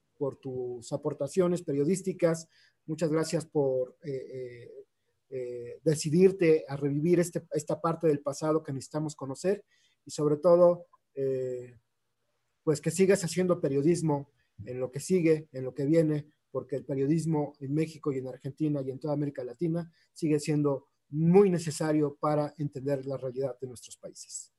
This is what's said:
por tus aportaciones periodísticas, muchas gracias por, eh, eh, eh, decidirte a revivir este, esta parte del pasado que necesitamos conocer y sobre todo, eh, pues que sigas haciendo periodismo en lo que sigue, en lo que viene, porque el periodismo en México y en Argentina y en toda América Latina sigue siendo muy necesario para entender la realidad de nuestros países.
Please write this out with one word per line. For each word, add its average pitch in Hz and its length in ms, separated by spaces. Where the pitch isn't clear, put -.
por 135 200
tus 123 540
aportaciones 160 720
periodísticas, 165 840
muchas 156 260
gracias 156 340
por, 131 580
eh, 143 80
eh, 127 600
eh, 123 540
decidirte 160 840
a 139 80
revivir 147 460
este, 170 300
esta 156 280
parte 165 280
del 147 120
pasado 156 420
que 147 120
necesitamos 151 420
conocer 180 480
y 143 60
sobre 151 260
todo, 175 480
eh, 127 640
pues 151 180
que 160 100
sigas 190 320
haciendo 175 380
periodismo 143 680
en 123 140
lo 127 120
que 143 80
sigue, 160 540
en 131 100
lo 127 100
que 143 120
viene, 151 420
porque 131 240
el - 100
periodismo 151 760
en 139 140
México 156 380
y 131 80
en 131 80
Argentina 139 580
y 131 60
en 131 80
toda 147 160
América 143 280
Latina 165 480
sigue 151 260
siendo 147 500
muy 175 360
necesario 156 680
para 151 380
entender 139 480
la 135 120
realidad 127 420
de 127 80
nuestros - 300
países. - 600